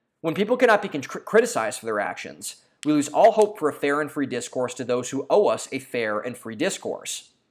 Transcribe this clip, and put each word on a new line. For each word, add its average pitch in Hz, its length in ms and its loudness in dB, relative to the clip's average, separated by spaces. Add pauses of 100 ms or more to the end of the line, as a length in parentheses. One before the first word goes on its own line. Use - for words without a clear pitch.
(220)
When 165 120 -2
people 208 240 0
cannot 226 240 6
be 196 80 -8
con-, 143 140 -6
cr-, - 160 -10
criticized 196 600 0
for 113 60 -14
their 107 140 -2
actions, 90 580 -8 (260)
we 147 80 2
lose 143 160 4
all 202 260 6
hope 208 240 2
for 147 120 0
a - 40 -4
fair 143 280 0
and 143 100 -6
free 143 140 -4
discourse 120 480 -4
to 131 100 -8
those 123 280 -2
who 131 180 -6
owe 196 180 4
us 110 240 -2
a 135 80 -6
fair 110 400 -4
and 120 160 -8
free 113 200 -12
discourse. - 720 -6 (220)